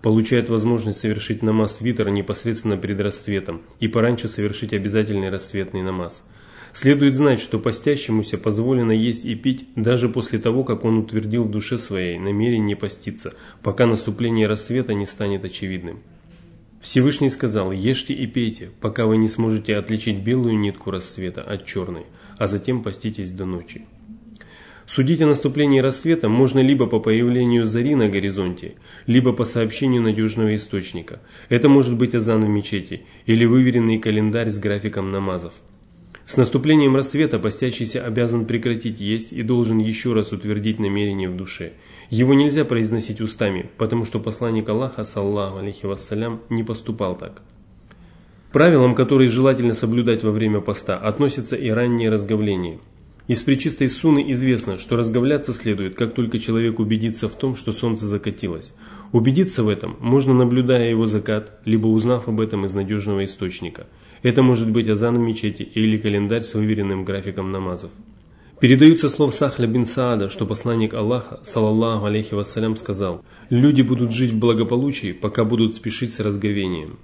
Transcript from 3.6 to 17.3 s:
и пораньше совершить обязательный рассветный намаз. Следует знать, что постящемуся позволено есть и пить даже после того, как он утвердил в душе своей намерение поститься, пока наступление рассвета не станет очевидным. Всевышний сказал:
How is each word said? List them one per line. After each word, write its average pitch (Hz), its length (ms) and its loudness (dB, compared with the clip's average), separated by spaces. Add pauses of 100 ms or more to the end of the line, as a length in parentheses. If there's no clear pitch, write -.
и 113 80 0
пораньше 117 400 0
совершить 104 460 -4
обязательный 101 560 -2
рассветный 95 540 -6
намаз. 92 400 -8 (500)
Следует 139 420 4
знать, 135 240 4
что - 180 -6
постящемуся 113 800 -2
позволено 117 540 0
есть 113 340 0
и 117 80 -4
пить 131 320 -2 (100)
даже 120 340 2
после 117 280 -4
того, 120 260 0
как 120 220 -4
он 110 140 2
утвердил 110 460 -2
в 107 40 -4
душе 107 280 -4
своей 90 420 -4
намерение 104 560 0
поститься, - 580 -10 (300)
пока 117 240 2
наступление 110 600 0
рассвета 117 460 -2
не 101 140 -2
станет 101 360 -4
очевидным. 90 580 -8 (800)
Всевышний 139 480 2
сказал: 107 420 -2